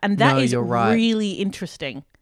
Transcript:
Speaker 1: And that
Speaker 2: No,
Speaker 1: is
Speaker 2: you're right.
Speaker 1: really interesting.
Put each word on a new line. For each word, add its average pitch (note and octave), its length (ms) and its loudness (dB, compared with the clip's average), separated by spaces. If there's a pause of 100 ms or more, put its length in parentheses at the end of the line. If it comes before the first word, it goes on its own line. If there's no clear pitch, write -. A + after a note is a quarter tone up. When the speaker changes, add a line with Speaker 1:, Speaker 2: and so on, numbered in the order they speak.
Speaker 1:
And G3+ 160 0
that A3 180 4
Speaker 2:
No, - 20 2
Speaker 1:
is B3 140 2
Speaker 2:
you're A#2+ 100 0
right. - 320 2
Speaker 1:
really A3 380 0
interesting. E3 720 -8 (180)